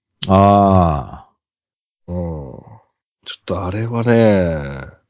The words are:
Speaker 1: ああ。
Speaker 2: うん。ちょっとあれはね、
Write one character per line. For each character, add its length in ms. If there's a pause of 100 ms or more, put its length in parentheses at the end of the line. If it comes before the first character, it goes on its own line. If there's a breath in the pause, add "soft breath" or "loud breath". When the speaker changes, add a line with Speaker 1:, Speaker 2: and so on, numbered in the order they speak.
(280)
Speaker 1:
あ 960
あ。 40 (800)
Speaker 2:
う 40
ん。 20
ち 40
ょ 640 (580)
っ 60
と 180
あ 60
れ 160
は 180
ね、 800 (280)